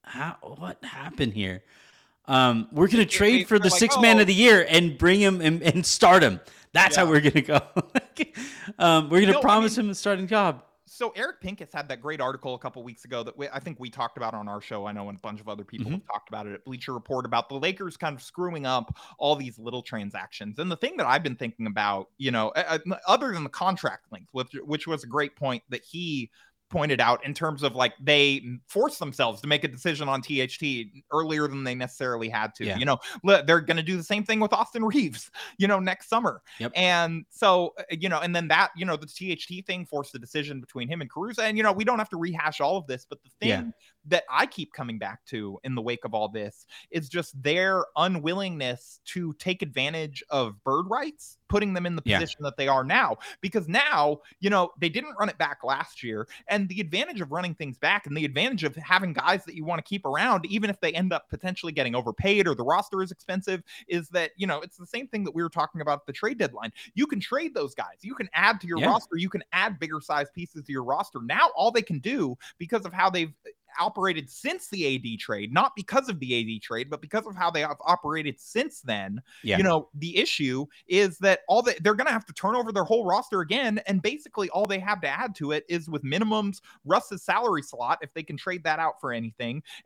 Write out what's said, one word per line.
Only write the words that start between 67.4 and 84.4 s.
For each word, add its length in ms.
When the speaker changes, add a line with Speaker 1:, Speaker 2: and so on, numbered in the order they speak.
Speaker 2:
those 220
guys. 260
You 140
can 180
add 280
to 60
your 120
Speaker 1:
Yeah. 80
Speaker 2:
roster. 300
You 120
can 140
add 260
bigger 220
size 340
pieces 280
to 80
your 120
roster. 380
Now 340
all 160
they 100
can 180
do, 380
because 280
of 80
how 160
they've 240
operated 500
since 380
the 180
A 140
D 180
trade, 340
not 240
because 320
of 120
the 160
A 80
D 160
trade, 320
but 100
because 240
of 100
how 140
they 120
have 200
operated 580
since 420
then, 380
Speaker 1:
Yeah. 160
Speaker 2:
you 60
know, 320
the 220
issue 500
is 340
that 280
all 160
they, 180
they're 140
gonna 160
have 160
to 60
turn 220
over 160
their 120
whole 200
roster 380
again, 460
and 120
basically 520